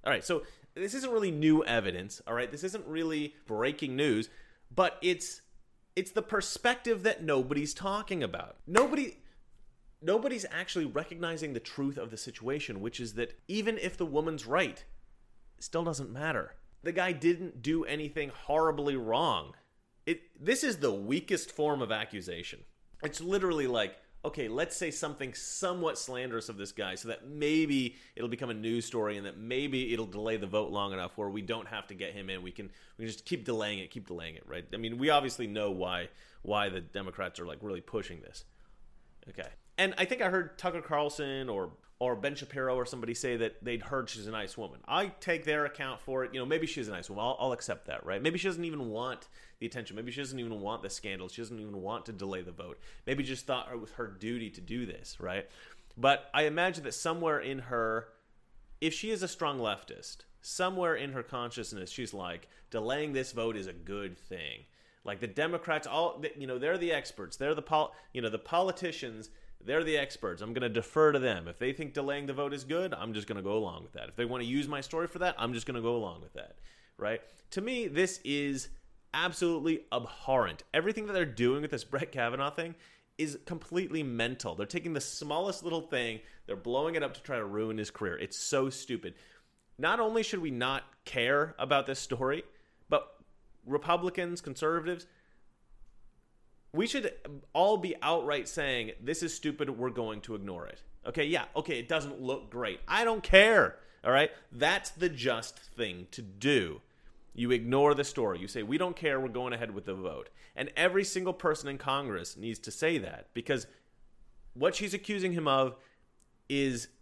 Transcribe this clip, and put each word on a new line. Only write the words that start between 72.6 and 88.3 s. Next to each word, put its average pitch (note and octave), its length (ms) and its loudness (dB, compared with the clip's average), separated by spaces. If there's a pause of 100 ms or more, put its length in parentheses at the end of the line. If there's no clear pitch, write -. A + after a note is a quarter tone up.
good, E3 300 0
I'm G#2+ 180 -6
just G#2 140 -4
gonna G2+ 160 -4
go G2+ 160 2
along E2+ 240 -2
with - 100 -16
that. A#1 160 -10
If - 80 -12
they A#2+ 80 0
wanna B2 200 -2
use C3+ 220 0
my C#3+ 140 -4
story E3 260 -2
for E3+ 120 -8
that, F3+ 180 2
I'm A#2+ 160 0
just A#2 140 -4
gonna A#2+ 160 -2
go A#2 120 4
along F2 280 -2
with - 100 -18
that, - 240 -12 (400)
right? G#2+ 240 0 (300)
To F#3+ 100 -4
me, A#3+ 260 -2
this F3 380 2
is C#3+ 460 0 (420)
absolutely E3 800 2
abhorrent. A#2 680 2 (100)
Everything G#3 340 2
that G#3 60 -4
they're F3+ 140 4
doing A#2+ 340 4
with D3+ 100 -2
this B2+ 140 -2
Brett C#3 280 -2
Kavanaugh C3 360 0
thing E3 280 -4 (420)
is D3 260 -2
completely E3+ 580 -2
mental. A#2+ 520 -2
They're G2+ 100 -2
taking E3 300 -4
the C3+ 80 0
smallest E3+ 600 -2
little E3 200 0
thing, A#2+ 380 -2 (260)
they're G2+ 100 -4
blowing C3+ 380 0
it D3+ 80 2
up C3+ 100 -2
to - 100 -16
try C3+ 140 -4
to A2 80 0
ruin G#2+ 320 0
his G#2 140 -2
career. F2 260 -2
It's - 220 -6